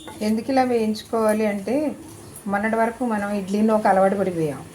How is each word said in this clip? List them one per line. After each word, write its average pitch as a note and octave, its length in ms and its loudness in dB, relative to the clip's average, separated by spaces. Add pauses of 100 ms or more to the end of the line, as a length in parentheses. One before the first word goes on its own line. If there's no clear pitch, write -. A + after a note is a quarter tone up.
(220)
ఎందుకు A3 300 -2
ఇలా C4 120 4
వేయించుకోవాలి A3 840 0
అంటే G#3+ 500 -2 (520)
మొన్నటి G#3 280 0
వరకు A3+ 300 0
మనం G#3 280 -2
ఇడ్లీని G#3 380 0
ఒక G#3+ 160 2
అలవాటు G3 280 6
పడిపోయాం. E3 600 -2